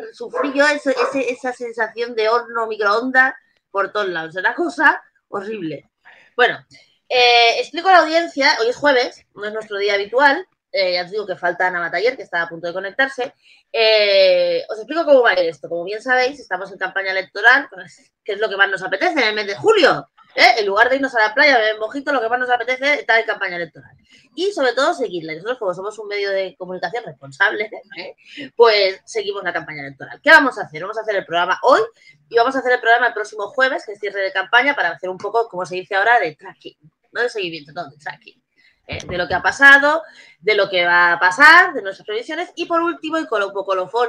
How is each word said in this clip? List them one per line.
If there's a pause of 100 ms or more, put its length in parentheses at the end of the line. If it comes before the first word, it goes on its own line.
(140)
sufrí
yo
ese,
ese,
esa
sensación
de
horno,
microondas, (360)
por
todos
lados.
Es
una
cosa (280)
horrible. (440)
Bueno, (500)
eh,
explico
a
la
audiencia,
hoy
es
jueves,
no
es
nuestro
día
habitual, (220)
eh,
ya
os
digo
que
falta
Ana
Bataller,
que
está
a
punto
de
conectarse. (400)
Eh,
os
explico
cómo
va
a
ir
esto.
Como
bien
sabéis,
estamos
en
campaña
electoral, (540)
que
es
lo
que
más
nos
apetece
en
el
mes
de
julio, (260)
¿eh?
En
lugar
de
irnos
a
la
playa,
beber
mojito,
lo
que
más
nos
apetece
es
estar
en
campaña
electoral. (440)
Y
sobre
todo
seguirla.
Y
nosotros,
como
somos
un
medio
de
comunicación
responsable, (260)
¿eh? (400)
Pues
seguimos
la
campaña
electoral.
¿Qué
vamos
a
hacer?
Vamos
a
hacer
el
programa
hoy (480)
y
vamos
a
hacer
el
programa
el
próximo
jueves,
que
es
cierre
de
campaña,
para
hacer
un
poco,
como
se
dice
ahora,
de
tracking. (360)
No
de
seguimiento,
no,
de
tracking. (480)
Eh,
de
lo
que
ha
pasado, (380)
de
lo
que
va
a
pasar,
de
nuestras
previsiones
y
por
último,
y
con
un
poco
colofón